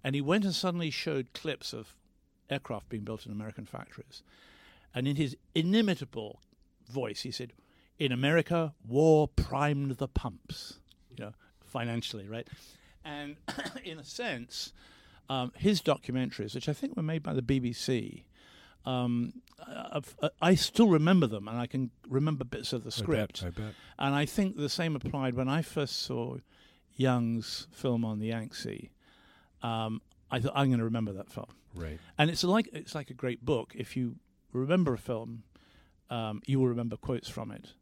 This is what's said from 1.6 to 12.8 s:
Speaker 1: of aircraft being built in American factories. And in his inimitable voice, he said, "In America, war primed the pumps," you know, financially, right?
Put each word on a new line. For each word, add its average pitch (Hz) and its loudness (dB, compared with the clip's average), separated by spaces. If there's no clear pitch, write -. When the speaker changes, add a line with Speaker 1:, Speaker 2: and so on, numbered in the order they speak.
Speaker 1:
of 113 -14
aircraft 127 -6
being 110 -6
built 110 -8
in 110 -10
American 107 -8
factories. - -16
And 127 -2
in 143 0
his 143 -2
inimitable 165 0
voice, 120 -4
he - -8
said, 123 -8
"In 139 4
America, 156 4
war 151 8
primed 139 0
the 135 -2
pumps," - -6
you 120 -12
know, 104 -12
financially, 117 -4
right? 113 -10